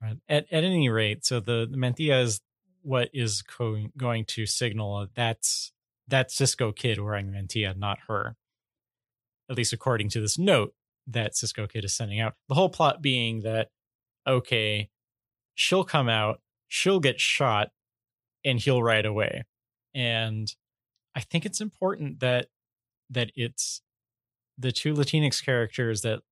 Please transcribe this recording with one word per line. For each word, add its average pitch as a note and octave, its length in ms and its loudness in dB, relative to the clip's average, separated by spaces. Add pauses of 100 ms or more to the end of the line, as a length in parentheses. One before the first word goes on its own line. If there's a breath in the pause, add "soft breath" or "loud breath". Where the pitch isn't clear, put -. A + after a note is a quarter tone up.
Right. A2 160 -6 (120)
At, D3+ 220 2
at D#3+ 120 2
any F3 260 4
rate, A2 360 0
so B2 160 0
the, A#2 280 0
the C3+ 80 -8
mantilla B2+ 460 2
is A2 180 0 (420)
what C3 300 0
is A#2 280 -2
co-, G#2+ 460 -4 (100)
going A#2+ 300 -2
to A2 180 -6
signal G#2 560 -2
that G2 120 -10
that's, - 600 -2 (340)
that's C3 260 0
Cisco B2 380 2
Kid G#2+ 300 -2
wearing G2+ 300 -4
the G2 60 -6
mantilla, G2 400 -4
not G2+ 300 -4
her. A2 300 -4 (1120)
At B2+ 80 -4
least A#2+ 160 0
according A2 360 0
to A2+ 120 -2
this G#2 160 -2
note D#3+ 360 4 (340)
that A2+ 280 -4
Cisco A2 320 -4
Kid G#2+ 160 -6
is G2 100 -4
sending G#2 260 -4
out. A2+ 160 0 (120)
The C3+ 80 0
whole F3+ 140 6
plot E3 320 2
being A#2+ 400 0
that, A2 300 -2 (560)
okay, A2 640 0 (640)
she'll F#3 280 4
come C#3 240 2
out, A2 340 2 (260)
she'll F#3+ 320 2
get C3+ 200 2
shot, A2 520 2 (720)
and B2+ 140 2
he'll B2 240 2
ride A2 220 4
away. G#2+ 380 -2 (500)
And A2+ 600 -2 (640)
I C3+ 60 -4
think - 240 -2
it's G#3 160 -6
important F3+ 600 -4
that, B2 260 0 (600)
that B2 260 -2
it's - 460 -6 (760)
the B2+ 140 -2
two D3+ 220 -2
Latinx D3 500 2
characters A#2 600 0
that A2+ 180 -2 (100)